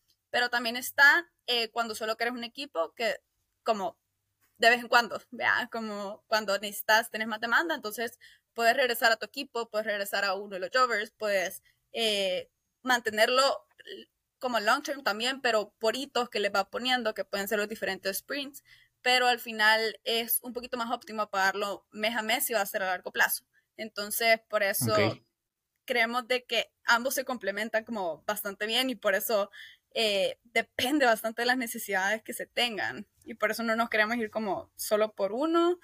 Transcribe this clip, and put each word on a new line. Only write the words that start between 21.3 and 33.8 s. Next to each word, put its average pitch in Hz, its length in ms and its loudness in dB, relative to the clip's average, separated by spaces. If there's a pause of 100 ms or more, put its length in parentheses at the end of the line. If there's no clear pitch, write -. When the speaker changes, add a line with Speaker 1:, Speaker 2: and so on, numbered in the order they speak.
Speaker 1:
pagarlo 196 640 0
mes 214 240 -2
a 220 60 -2
mes 226 220 0
si 240 100 -2
va 208 60 2
a 196 60 0
ser 196 160 -4
a 185 40 -2
largo 185 260 -4
plazo. - 320 0 (320)
Entonces, 220 720 0
por 208 160 0
eso 214 300 0
Speaker 2:
Ok. 202 280 0 (600)
Speaker 1:
creemos 240 420 0
de 247 180 -2
que - 280 -2 (120)
ambos 240 300 2
se 277 100 -2
complementan 220 600 -4
como 180 420 -6
bastante 208 400 -6
bien 247 240 0
y 240 60 -6
por 202 180 0
eso, 202 360 0 (440)
eh, 202 480 0
depende 247 640 0
bastante 226 360 0
de 240 40 0
las 254 100 2
necesidades 220 680 -2
que 240 80 -12
se 185 140 -10
tengan 202 600 -4 (180)
y 240 100 -14
por 214 180 -2
eso 226 100 -4
no 226 140 0
nos 226 140 0